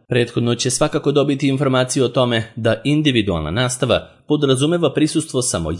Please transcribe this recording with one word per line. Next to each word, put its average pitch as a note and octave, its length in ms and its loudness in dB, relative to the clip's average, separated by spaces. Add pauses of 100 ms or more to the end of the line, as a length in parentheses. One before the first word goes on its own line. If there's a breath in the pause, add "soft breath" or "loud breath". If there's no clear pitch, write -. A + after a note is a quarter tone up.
Prethodno A#2+ 460 0
će B2 160 -2
svakako D3+ 420 0
dobiti C#3 360 2
informaciju C3 560 0
o A#2+ 40 2
tome A#2+ 480 0
da A2+ 280 0
individualna A2+ 640 0
nastava A#2+ 580 0 (180)
podrazumeva D3 680 2
prisustvo D3+ 480 -2
samo E2 380 -2